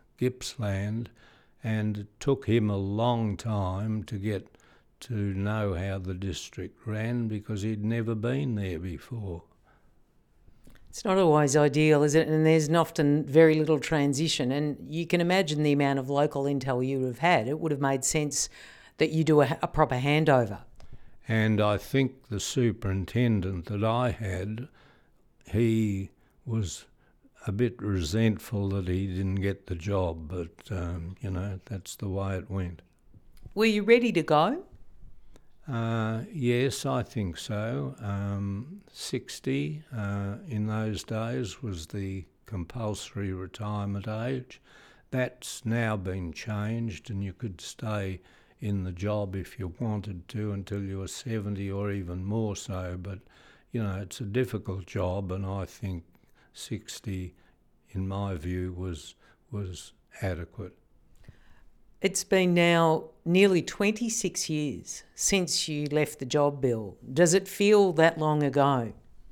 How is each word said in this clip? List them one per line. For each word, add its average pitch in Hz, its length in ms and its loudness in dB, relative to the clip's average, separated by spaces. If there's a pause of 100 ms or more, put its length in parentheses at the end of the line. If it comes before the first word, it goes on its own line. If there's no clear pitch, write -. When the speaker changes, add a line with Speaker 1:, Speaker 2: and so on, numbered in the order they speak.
(180)
Speaker 1:
Gippsland, 107 920 -4 (540)
and 107 340 0
it - 220 -12
took 135 260 0
him 107 240 4
a 101 80 0
long 107 600 0
time 104 680 -2
to 104 140 -10
get 101 300 -4 (540)
to 101 320 -4
know 104 400 -2
how 95 240 -2
the 92 160 -6
district - 720 -8
ran 113 420 -2
because 107 360 -4
he'd 107 200 -2
never 117 300 0
been 123 400 -2
there 95 240 -2
before. 90 640 -8 (1500)
Speaker 2:
It's - 140 -14
not 190 140 4
always 151 400 6
ideal, 147 460 6
is 147 120 2
it? 160 120 6
And 156 180 4
there's 160 240 6
often 156 560 4
very 156 300 8
little 156 240 4
transition, 143 720 0
and 147 260 -2 (100)
you 165 180 -4
can 175 140 0
imagine 170 440 2
the 147 100 6
amount 139 260 4
of 131 100 -6
local 143 340 2
intel 131 420 0
you 135 140 0
would 131 80 0
have 120 120 -6
had. 156 280 4
It 151 120 -2
would 165 120 0
have 139 100 0
made 135 240 2
sense 147 420 0 (500)
that 156 120 2
you 156 160 2
do 151 160 8
a, 135 200 4
a - 60 0
proper 147 280 2
handover. 131 640 4 (680)
Speaker 1:
And 110 320 4
I 104 180 4
think - 520 -2
the 104 100 -4
superintendent 101 1300 0
that 104 180 -4
I 117 280 2
had, 104 580 -6 (800)
he 107 600 2 (340)
was 110 400 -4 (600)
a 104 60 -4
bit 113 300 0
resentful 101 880 0
that 98 180 -2
he 95 180 0
didn't 95 300 -2
get 98 320 -2
the 92 80 -4
job, 82 540 -2
but, 87 420 -10
um, 87 480 -6
you 101 100 -6
know, 92 360 -6
that's - 320 -12
the 104 100 -6
way 98 300 -2
it - 120 -8
went. 90 320 -4 (720)
Speaker 2:
Were 214 120 4
you 208 180 4
ready 233 300 6
to 160 100 2
go? 175 400 4 (1040)
Speaker 1:
Uh, 113 540 -2 (100)
yes, 123 540 0
I 131 160 0
think 98 360 -4
so. 127 640 -4
Um, 101 840 -4 (100)
sixty, 143 920 -6 (140)
uh, 101 400 -4 (120)
in 107 200 -2
those 110 360 -2
days 117 600 -6
was 87 240 -6
the 95 380 -6 (200)
compulsory 101 880 -6
retirement 101 720 -6
age. 123 540 -6 (480)
That's - 560 -6
now 113 320 0
been 92 360 -6
changed, 107 760 -6
and 98 140 -4
you 95 100 -6
could 101 280 -10
stay 101 600 -6 (380)
in 101 240 -2
the 92 80 -4
job 98 440 -4
if 92 220 -8
you 87 220 -8
wanted 104 500 -4
to 107 220 -4
until 101 320 -6
you 98 160 -6
were 95 80 -6
seventy 101 640 -4
or 101 200 -2
even 90 320 -6
more 104 320 -2
so. 90 460 -6
But, 95 200 -10 (500)
you 117 100 -4
know, 98 200 -2
it's 98 200 -12
a 113 40 -6
difficult 98 600 -4
job, 92 460 -2
and 95 160 -4
I 95 180 -4
think 90 380 -8 (500)
sixty, - 800 -10 (560)
in 95 180 -4
my 98 280 -4
view, 90 360 -4
was, 90 440 -8 (340)
was 92 440 -10 (280)
adequate. 90 560 -6 (1200)
Speaker 2:
It's 196 240 0
been 185 280 4
now 170 520 4 (180)
nearly 180 400 6
twenty-six 214 840 -2
years 151 560 -6 (120)
since - 520 0
you 147 200 -4
left 147 320 0
the 135 60 -6
job, 143 360 2
Bill. 113 360 -2 (160)
Does 165 200 6
it 190 140 2
feel 202 460 6
that 160 260 6
long 151 240 4
ago? 139 500 4 (380)